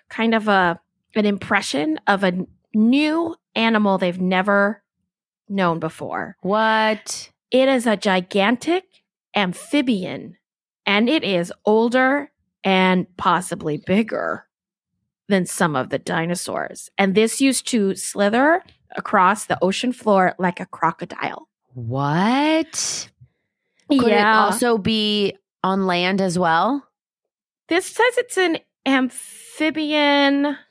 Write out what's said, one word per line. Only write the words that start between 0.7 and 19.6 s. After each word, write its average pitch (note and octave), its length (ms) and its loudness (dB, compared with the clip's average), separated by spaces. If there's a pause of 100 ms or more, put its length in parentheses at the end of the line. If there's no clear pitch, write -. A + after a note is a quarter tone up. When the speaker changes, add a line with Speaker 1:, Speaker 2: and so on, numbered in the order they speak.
Speaker 1:
an G#3+ 100 2
impression B3 840 -2
of G3 160 2
a F#3 40 4
n-, F3+ 180 -4 (280)
new D4+ 640 2 (180)
animal G#3+ 420 2
they've F#3 240 -2
never G3+ 600 0 (680)
known F#3 300 0
before. A2 640 -8
Speaker 2:
What? A3 880 -2 (220)
Speaker 1:
It C4 160 4
is B3+ 180 0
a G#3+ 100 2
gigantic G#3 880 0 (520)
amphibian, G3+ 1000 -4 (480)
and G#3 240 2
it D#4 140 2
is F3+ 300 -2 (120)
older B3+ 680 0 (320)
and F#3 420 2 (100)
possibly E3+ 600 -2
bigger F#3 680 -2 (840)
than F#3+ 180 2
some D#3+ 300 -2
of B2+ 140 -4
the C#3 80 -2
dinosaurs. - 1000 -6
And G3 160 2
this A3 260 2
used C4+ 280 0
to G3 260 0
slither A#3 680 0 (320)
across G3 500 2
the - 160 -2